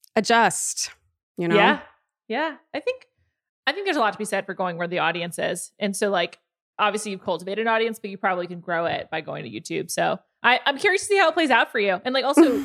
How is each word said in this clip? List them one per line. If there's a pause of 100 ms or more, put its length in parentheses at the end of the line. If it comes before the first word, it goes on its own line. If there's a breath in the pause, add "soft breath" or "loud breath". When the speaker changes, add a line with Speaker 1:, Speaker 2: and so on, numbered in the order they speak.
(160)
Speaker 1:
adjust, (460)
you
know?
Speaker 2:
Yeah. (480)
Yeah. (180)
I
think, (600)
I
think
there's
a
lot
to
be
said
for
going
where
the
audience
is.
And
so,
like, (380)
obviously
you've
cultivated
an
audience,
but
you
probably
can
grow
it
by
going
to
YouTube.
So (240)
I,
I'm
curious
to
see
how
it
plays
out
for
you.
And,
like,
also,